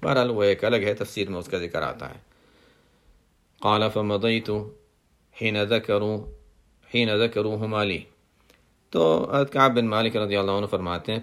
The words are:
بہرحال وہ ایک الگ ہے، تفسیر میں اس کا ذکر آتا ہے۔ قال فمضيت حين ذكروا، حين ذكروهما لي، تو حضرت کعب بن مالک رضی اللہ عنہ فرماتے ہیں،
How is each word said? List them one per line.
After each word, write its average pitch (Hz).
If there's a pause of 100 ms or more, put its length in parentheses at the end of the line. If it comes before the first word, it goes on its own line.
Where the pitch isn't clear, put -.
بہرحال 127
وہ 107
ایک 101
الگ 117
ہے، 101
تفسیر 101
میں 90
اس 87
کا 95
ذکر 82
آتا 65
ہے۔ - (1400)
قال 104 (120)
فمضيت 107 (920)
حين 104
ذكروا، 107 (800)
حين 113
ذكروهما 107
لي، 92 (920)
تو 165
حضرت 139
کعب 135
بن 117
مالک 110
رضی 101
اللہ 98
عنہ 101
فرماتے 90
ہیں، 110